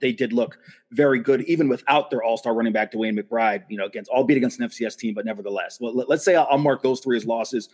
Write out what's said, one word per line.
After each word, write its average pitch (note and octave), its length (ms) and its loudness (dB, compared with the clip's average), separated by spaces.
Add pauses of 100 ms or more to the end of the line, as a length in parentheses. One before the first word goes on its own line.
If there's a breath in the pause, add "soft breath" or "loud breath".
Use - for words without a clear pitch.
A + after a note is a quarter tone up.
they C3 100 0
did A#2 220 -2
look A#2 240 -2 (340 soft breath)
very C3+ 280 4
good, B2+ 240 2
even D#3+ 260 2
without C#3 400 2
their A#2+ 140 -2
all-star A2+ 320 0
running A2+ 180 0
back, G#2+ 180 0
DeWayne A2 280 -2
McBride, G#2 500 -2
you G#2+ 80 -10
know, G2 80 -4
against, G2+ 240 -12
albeit B2+ 280 4
against B2 200 0
an A#2+ 80 -4
F A2+ 80 -10
C - 100 -6
S G#2+ 120 -4
team, A2 180 -4
but G#2 120 -6
nevertheless. G2+ 540 -6
Well, A#2+ 160 -6
let, B2+ 140 -2
let's D3+ 160 0
say F3+ 100 6
I'll, D3 140 4
I'll C#3 80 4
mark C#3+ 240 2
those C3 180 0
three B2 180 0
as G#2+ 80 -6
losses, A2+ 480 -4